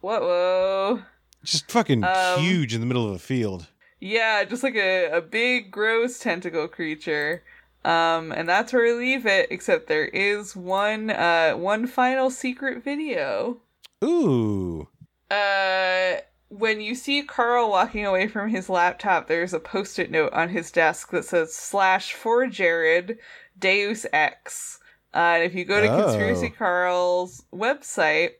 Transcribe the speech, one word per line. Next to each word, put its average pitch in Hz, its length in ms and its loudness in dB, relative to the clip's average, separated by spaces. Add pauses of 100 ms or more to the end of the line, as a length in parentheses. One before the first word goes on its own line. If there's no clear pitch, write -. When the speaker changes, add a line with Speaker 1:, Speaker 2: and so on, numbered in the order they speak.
Speaker 1:
Whoa, 208 200 -2
whoa. 185 800 0 (420)
Speaker 2:
Just - 260 -4
fucking 147 340 2
Speaker 1:
Um, 185 360 2
Speaker 2:
huge 160 340 0
in 117 60 -2
the 117 60 -4
middle 123 220 0
of 98 60 -4
a 90 40 -10
field. 101 480 -4 (380)
Speaker 1:
Yeah, 214 380 0
just, 220 220 -4
like, 262 100 0
a, 185 380 2
a 170 80 2
big, 226 500 -2
gross 226 480 0
tentacle 170 480 -4
creature. 156 800 -4 (400)
Um, 165 480 2
and 165 160 -4
that's 202 240 0
where 247 100 4
we 233 120 4
leave 247 320 -2
it, 196 260 4
except 180 340 -2
there 156 200 0
is 202 500 -2
one, 202 540 -2
uh, 165 420 2
one 202 340 -2
final 262 420 0
secret 254 540 -6
video. 240 760 -4 (440)
Speaker 2:
Ooh. 110 840 0 (420)
Speaker 1:
Uh, 185 840 0 (320)
when 214 320 -2
you 214 160 -6
see 285 260 -2
Carl 240 480 2
walking 208 340 0
away 190 220 2
from 214 240 -4
his 185 180 -4
laptop, 180 600 0
there's 170 260 -2
a 165 60 -2
Post-it 196 500 -6
note 160 220 2
on 165 160 0
his 170 240 -6
desk 165 400 2
that 160 120 -2
says, 160 300 -2
"Slash 196 580 0
for 240 360 0
Jared, 170 680 2 (400)
Deus 202 540 0
Ex." - 680 -4 (340)
Uh, - 40 0
and 170 260 4
if 175 100 -4
you 180 100 -4
go 202 160 2
to 208 120 4
Speaker 2:
Oh. 165 100 4
Speaker 1:
Conspiracy 98 480 2
Carl's 180 960 0 (100)
website 175 840 0